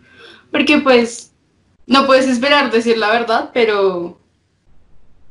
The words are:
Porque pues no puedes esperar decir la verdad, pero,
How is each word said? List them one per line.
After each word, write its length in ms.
Porque 280
pues 520
no 200
puedes 220
esperar 440
decir 260
la 120
verdad, 440
pero, 640